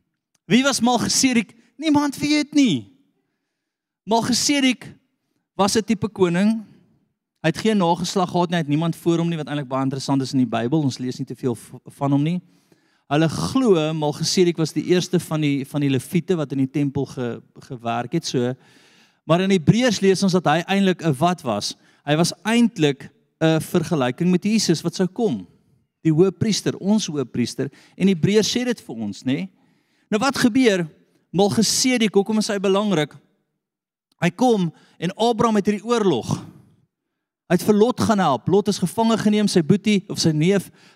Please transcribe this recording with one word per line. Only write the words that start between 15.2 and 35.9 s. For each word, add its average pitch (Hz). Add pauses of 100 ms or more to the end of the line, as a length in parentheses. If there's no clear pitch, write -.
van 156
die, 139
van 147
die 139
Leviete 165
wat 147
in 139
die 131
tempel 143
ge-, 120 (300)
gewerk 117
het, 165
so. 127 (760)
Maar 175
in 196
Hebreërs 202
lees 190
ons 180
dat 175
hy 165
eintlik 190
'n 160
wat 175
was. 104 (300)
Hy 147
was 165 (100)
eintlik 214 (320)
'n 160
vergelyking 165
met 175
Jesus 202
wat 170
sou 185
kom. 143 (560)
Die 160
hoëpriester, 185
ons 202
hoëpriester. 131 (280)
En 185
Hebreërs 196
sê 247
dit 240
vir 127
ons, 104
nê? 151 (600)
Nou 208
wat 262
gebeur? 214 (440)
Malgesedek, 220
hoekom 202
is 214
hy 202
belangrik? 190 (1080)
Hy 170
kom 202 (240)
en 170
Abraham 233
het 202
hierdie 208
oorlog. 202 (1080)